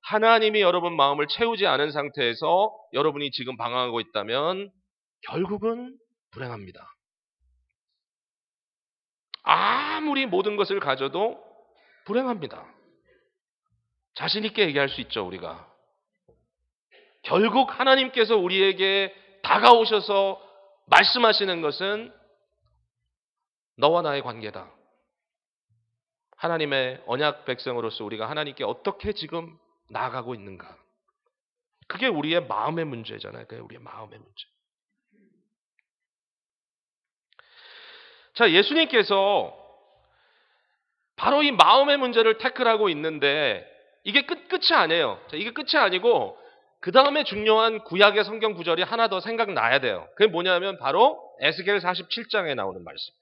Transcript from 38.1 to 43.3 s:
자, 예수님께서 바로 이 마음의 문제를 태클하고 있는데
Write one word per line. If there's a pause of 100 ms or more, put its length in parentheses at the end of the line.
자,
예수님께서 (1600)
바로
이
마음의
문제를
태클하고
있는데 (360)